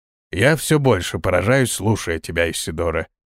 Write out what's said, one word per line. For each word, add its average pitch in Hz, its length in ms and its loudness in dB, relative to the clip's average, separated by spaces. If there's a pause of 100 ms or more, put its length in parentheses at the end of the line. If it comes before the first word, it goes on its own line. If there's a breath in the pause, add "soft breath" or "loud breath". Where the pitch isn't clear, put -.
(320)
«Я 127 240 2
всё 156 220 0
больше 110 400 0
поражаюсь, 101 540 2
слушая 95 460 -2
тебя, 85 320 -2
Исидора», 80 580 -4 (280)